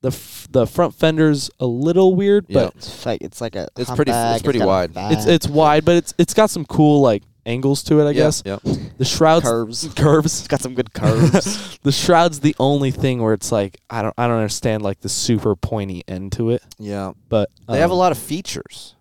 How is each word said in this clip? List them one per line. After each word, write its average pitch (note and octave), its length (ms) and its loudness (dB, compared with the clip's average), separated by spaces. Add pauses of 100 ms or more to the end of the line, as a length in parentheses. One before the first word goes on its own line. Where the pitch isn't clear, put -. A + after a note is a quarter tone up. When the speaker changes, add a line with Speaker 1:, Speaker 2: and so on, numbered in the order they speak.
Speaker 1:
The C3 80 -2
f-, - 400 -14
the B2 160 2
front F3 300 -2
fender's D#3 640 0
a C3+ 80 -4
little F3 480 2
weird, G3+ 320 2
Speaker 2:
Yeah. - 180 0
Speaker 1:
but - 120 -8
Speaker 3:
It's - 280 -16
like, A2+ 160 -4
it's - 180 -14
like A2+ 160 -8
a F#2 120 -8 (100)
Speaker 2:
It's B2 140 -6
pretty, B2 200 0
Speaker 3:
humpback, A#2 260 0
Speaker 2:
it's G#2+ 60 -6
pretty A#2+ 160 0
Speaker 3:
got G#2+ 60 2
a - 20 2
Speaker 2:
wide. F2+ 280 2
Speaker 3:
fat G2+ 160 -4
Speaker 1:
it's, - 160 0
it's E3 200 2
wide, D3+ 380 2
but F3 120 4
it's, - 200 -4
it's E3+ 160 2
got G#3+ 160 4
some D#3+ 160 -8
cool, D3 360 4
like, A2+ 200 4 (240)
angles C3 380 -2
to D3+ 160 2
it, D3 60 4
I D3 40 2
Speaker 2:
Yeah, D3 40 -2
Speaker 1:
guess. D3+ 300 2
Speaker 2:
yeah. G2 140 -8 (400)
Speaker 1:
The B2+ 80 -2
shrouds D#3+ 400 2
Speaker 3:
Curves. A#2 500 -2
Speaker 1:
Curves. D3+ 440 2
Speaker 3:
It's - 80 -16
got C#3 140 -2
some B2+ 120 -8
good B2 200 -4
curves. D#3 840 0
Speaker 1:
<laughs> - 40 -20
The C#3+ 80 2
shroud's E3+ 480 2
the D3 200 0
only C#3 320 2
thing B2+ 300 -2
where A2 120 2
it's - 180 -4
like, G2+ 260 -2 (140)
I A2+ 100 -4
don't, G#2+ 160 -4
I A#2+ 100 0
don't A#2 100 0
understand, A2 460 -2
like, G2 180 -6
the - 80 -8
super G#2+ 460 0
pointy G2 520 -8
end F#2+ 260 -10
to A#2 160 -2
it. A#2+ 140 -2 (160)
Speaker 2:
Yeah. G2+ 340 -8 (160)
Speaker 1:
But, G#2+ 200 0 (180)
Speaker 2:
They A#2 120 -4
have E3+ 120 2
a - 20 -2
Speaker 1:
um, F3+ 60 0
Speaker 2:
lot F3+ 120 4
of - 60 -4
features. - 840 -12